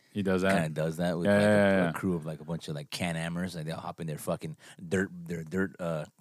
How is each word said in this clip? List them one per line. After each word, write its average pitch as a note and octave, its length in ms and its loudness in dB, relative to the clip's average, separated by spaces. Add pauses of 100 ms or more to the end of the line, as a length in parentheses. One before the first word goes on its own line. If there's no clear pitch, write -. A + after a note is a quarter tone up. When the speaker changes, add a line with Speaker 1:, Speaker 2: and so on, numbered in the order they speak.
(140)
Speaker 1:
He G#2 80 -4
does F#2+ 220 2
that? F#2+ 100 4
Speaker 2:
kinda E2 160 2
does D#2 280 -2
that F2 200 0
with, E2+ 80 0
Speaker 1:
Yeah, G2+ 80 6
Speaker 2:
like, G#2 80 6
Speaker 1:
yeah, G#2 60 6 (320)
Speaker 2:
a, F2+ 60 4
Speaker 1:
yeah. E2 40 2
Speaker 2:
a E2 40 -2
crew F#2 200 0
of, D#2+ 140 -4
like, D#2 140 -6
a D#2 40 -16
bunch D#2+ 220 -6
of, D#2 80 -2
like, D2 160 -10
Can-Amers. E2+ 640 -4
Like, D#2 100 -6
they'll D#2+ 120 -6
hop E2+ 220 -8
in E2+ 60 -6
their D2+ 140 -6
fucking E2 360 -4 (320)
dirt, F#2+ 220 2 (180)
their E2+ 160 -6
dirt, F#2+ 360 -2
uh, E2 260 -2 (160)